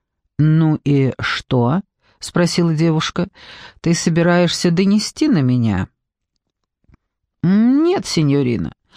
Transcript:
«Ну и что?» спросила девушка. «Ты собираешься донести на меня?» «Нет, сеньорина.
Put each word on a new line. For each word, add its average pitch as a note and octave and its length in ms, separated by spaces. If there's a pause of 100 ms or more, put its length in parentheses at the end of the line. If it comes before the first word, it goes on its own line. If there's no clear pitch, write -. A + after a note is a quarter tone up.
(380)
«Ну D#3 460
и C#3 360
что?» C3 640 (380)
спросила E3+ 560
девушка. D#3+ 540 (520)
«Ты E3 140
собираешься F3 720
донести G3+ 580
на G3 140
меня?» A#2 460 (1500)
«Нет, C4 640
сеньорина. C#3 680 (240)